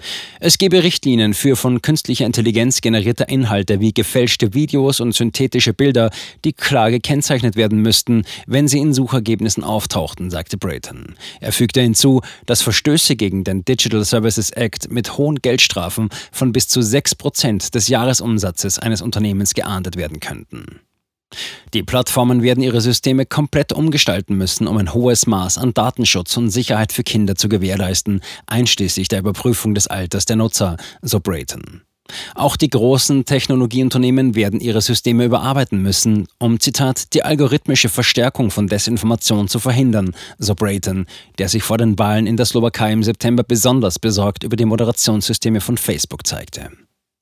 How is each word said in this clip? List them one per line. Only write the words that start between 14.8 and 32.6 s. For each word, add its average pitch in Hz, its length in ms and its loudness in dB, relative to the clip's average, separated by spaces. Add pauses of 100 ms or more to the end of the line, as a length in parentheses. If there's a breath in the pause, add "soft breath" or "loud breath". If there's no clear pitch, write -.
mit 117 260 -6
hohen 143 240 0
Geldstrafen 110 680 0 (240 loud breath)
von 127 180 0
bis 110 160 0
zu 127 160 2
sechs 117 320 0
Prozent - 640 -2
des 113 100 0
Jahresumsatzes 117 920 0
eines 113 200 -2
Unternehmens 104 540 -2
geahndet 92 420 -4
werden 78 220 -6
könnten. 55 640 -14 (920 loud breath)
Die 101 100 0
Plattformen 123 600 2
werden 123 200 4
ihre 120 180 2
Systeme 127 460 2
komplett - 460 0
umgestalten 143 640 0
müssen, 95 320 0
um 107 80 0
ein 92 180 0
hohes 120 320 2
Maß 92 320 -2
an 127 160 0
Datenschutz 110 640 0
und 117 140 0
Sicherheit 110 420 0
für 120 100 -2
Kinder 101 320 0
zu 107 140 -2
gewährleisten, 95 720 -2 (260 loud breath)
einschließlich 104 640 0
der 101 100 0
Überprüfung 104 560 0
des 101 140 0
Alters 95 380 -4
der 113 100 0
Nutzer, 107 400 0 (260 loud breath)
so - 160 -2
Brayton. - 640 -8 (540 loud breath)
Auch - 200 0
die 151 140 0